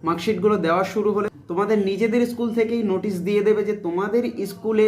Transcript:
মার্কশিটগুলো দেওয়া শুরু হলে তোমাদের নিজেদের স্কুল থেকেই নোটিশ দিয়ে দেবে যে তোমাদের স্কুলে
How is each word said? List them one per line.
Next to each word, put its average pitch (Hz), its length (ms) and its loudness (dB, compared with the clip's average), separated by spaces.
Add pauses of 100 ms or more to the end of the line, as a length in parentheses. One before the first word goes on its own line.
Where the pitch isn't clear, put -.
মার্কশিটগুলো 180 560 0
দেওয়া 170 260 2
শুরু 208 280 0
হলে 202 160 -2 (180)
তোমাদের 208 320 0
নিজেদের 208 480 0
স্কুল 240 280 -4
থেকেই 233 280 0
নোটিশ 190 380 -2
দিয়ে 208 220 0
দেবে 208 220 4
যে 208 180 -2
তোমাদের 202 400 0 (240)
স্কুলে 214 420 0